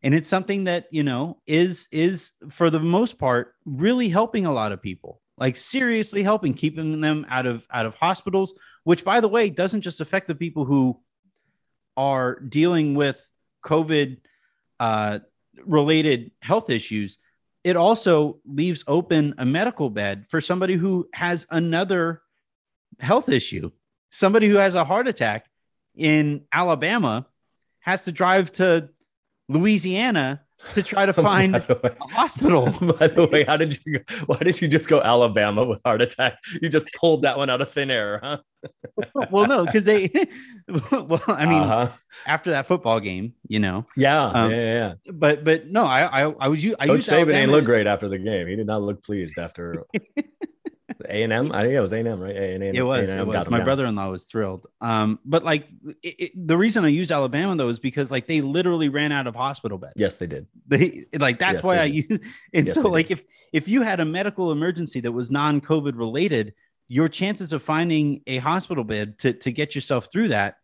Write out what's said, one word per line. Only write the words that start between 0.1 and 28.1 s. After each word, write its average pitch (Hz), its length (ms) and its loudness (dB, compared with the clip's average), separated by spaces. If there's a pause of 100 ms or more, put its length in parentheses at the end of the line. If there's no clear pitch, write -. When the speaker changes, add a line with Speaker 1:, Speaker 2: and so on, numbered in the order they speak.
Speaker 1:
it's 156 160 0
something 196 360 -2
that, 175 260 -2
you 156 120 -2
know, 143 440 -4
is, 170 440 0
is 170 420 -2 (180)
for 170 180 2
the 160 100 0
most 175 380 0
part, 123 380 0 (100)
really 208 440 0
helping 214 360 0
a 156 80 0
lot 110 180 -2
of 95 100 -8
people, - 400 -14 (180)
like, 131 180 -2
seriously 226 680 -2
helping, 196 300 0
keeping 156 480 -4
them 151 280 -2
out 127 180 -2
of, 117 240 -6
out 120 160 -2
of 110 80 -10
hospitals, 185 580 -2 (300)
which, 170 200 2
by 196 180 2
the 214 60 2
way, 208 220 2
doesn't 185 320 -2
just 175 200 -10
affect 185 260 -4
the 165 80 -4
people 160 300 -4
who 131 340 2 (960)
are 131 440 -2
dealing 151 560 0
with 143 280 0 (400)
covid, 151 540 0 (640)
uh, 107 400 -2 (460)
related 151 640 2 (120)
health 220 280 -2
issues. 107 480 -4 (460)
It 180 120 2
also 170 680 4
leaves 147 420 -4
open 156 520 2
a 127 60 -2
medical 160 440 0
bed 101 400 -4
for 165 100 0
somebody 180 360 0
who 180 380 -2
has 175 360 -4
another 165 720 -2 (800)
health 196 300 0
issue. 107 420 -2 (400)
Somebody 208 360 4
who 202 100 6
has 196 180 4
a 170 100 2
heart 208 220 0
attack 113 400 -4 (480)
in 151 480 2 (100)
Alabama 156 720 0 (540)
has 185 260 -4
to 185 60 -6